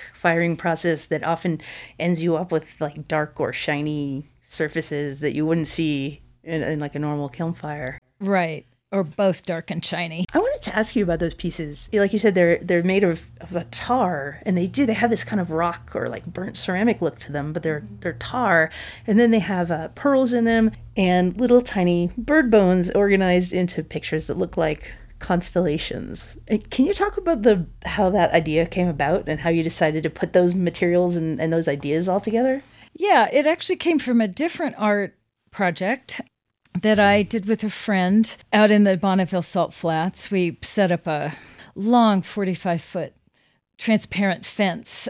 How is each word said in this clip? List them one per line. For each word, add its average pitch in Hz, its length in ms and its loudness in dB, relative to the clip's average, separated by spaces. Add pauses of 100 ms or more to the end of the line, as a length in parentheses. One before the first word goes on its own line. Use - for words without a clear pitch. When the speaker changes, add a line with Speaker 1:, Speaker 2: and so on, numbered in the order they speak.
(120)
Speaker 1:
firing 170 420 0
process 165 520 -2
that 156 180 -4
often 165 380 -2 (360)
ends 170 240 0
you 170 140 0
up 175 160 -4
with, 156 140 -2 (120)
like, 151 300 -8
dark 151 320 -4
or 131 140 -4
shiny 147 760 -4 (140)
surfaces 147 800 -6
that 143 140 -2
you 151 120 -2
wouldn't 160 220 0
see 147 520 -4 (240)
in, 156 180 -4
in, 156 160 -4
like, 143 160 -8
a - 40 -6
normal 147 320 -4
kiln 165 240 -6
fire. 147 440 -10 (220)
Speaker 2:
Right. 180 460 -2 (260)
Or 196 100 0
both 185 440 -2
dark 165 240 -6
and 165 140 -6
shiny. 165 480 -6
Speaker 1:
I 294 60 2
wanted 508 240 0
to - 140 -8
ask 220 180 -2
you 233 80 2
about 170 160 0
those 165 160 -2
pieces. 160 580 -8
Like 202 200 2
you 214 80 0
said, 208 160 4
they're, 170 220 4
they're 175 260 0
made 190 180 2
of, 170 180 2 (200)
of - 160 -10
a 175 80 -6
tar, 175 840 -4
and 185 100 2
they 175 120 0
do, 269 180 0
they 220 60 2
have 220 180 0
this 226 140 -2
kind 208 160 -2
of 170 100 -4
rock 170 440 -2
or, - 140 -4
like, 117 180 -10
burnt 180 300 -10
ceramic 202 460 0
look 160 180 -2
to - 120 -14
them, 147 200 -4
but 160 120 -6
they're, 156 200 -4 (160)
they're 170 140 -4
tar. 175 560 2 (360)
And 214 120 4
then 240 140 6
they 220 80 4
have, 180 320 0
uh, 160 160 -4
pearls 262 440 2
in 240 120 2
them 226 260 4 (260)
and 180 420 4
little 247 220 6
tiny 175 560 2
bird 285 340 2
bones 185 420 6
organized 190 600 4
into 180 300 -2
pictures - 460 -6
that 143 100 -4
look 180 180 -4
like 160 360 -2 (580)
constellations. - 840 -4 (140)
Uh, 214 80 2 (120)
can 262 160 2
you 392 80 0
talk 415 220 -2
about 339 260 -2
the, 202 240 4 (180)
how 190 260 0
that 185 220 4
idea 160 340 2
came 180 220 0
about 147 400 0
and 151 120 -4
how 170 100 0
you 165 120 2
decided 156 400 0
to 156 80 -2
put - 220 -6
those 180 220 4
materials 175 640 2
and, 160 240 -4
and 160 120 -2
those 165 160 0
ideas 143 400 -2
all 185 120 0
together? 254 420 -2 (320)
Speaker 2:
Yeah, 311 380 4
it 285 140 4
actually 339 300 0
came 330 220 0
from 247 220 0
a 220 80 2
different 311 500 -4
art 208 360 0 (360)
project, 196 720 -4 (600)
that 214 160 4
I 202 240 6
did 202 240 -4
with 214 180 0
a 214 60 -4
friend 196 640 2 (160)
out 214 180 8
in 208 140 8
the 190 120 4
Bonneville 185 460 0
Salt 170 300 -2
Flats. 165 580 -2
We 180 320 0
set 190 280 0
up 170 160 -2
a 151 300 -4 (380)
long 214 480 4
forty-five 180 580 -2
foot - 320 -8 (640)
transparent 196 680 0
fence, - 640 -4